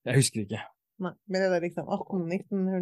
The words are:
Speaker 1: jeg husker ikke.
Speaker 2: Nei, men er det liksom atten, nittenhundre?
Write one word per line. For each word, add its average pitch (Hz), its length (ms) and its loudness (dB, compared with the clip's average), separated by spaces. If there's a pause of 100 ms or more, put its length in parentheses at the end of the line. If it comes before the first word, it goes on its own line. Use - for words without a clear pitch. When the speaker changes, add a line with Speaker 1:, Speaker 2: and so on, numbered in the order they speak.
Speaker 1:
jeg 123 100 2
husker 113 300 4
ikke. 98 160 -6 (380)
Speaker 2:
Nei, 180 120 -4 (160)
men 190 160 0
er 190 80 4
det 170 140 2
liksom 170 260 -6
atten, 190 380 -2
nittenhundre? 190 520 -2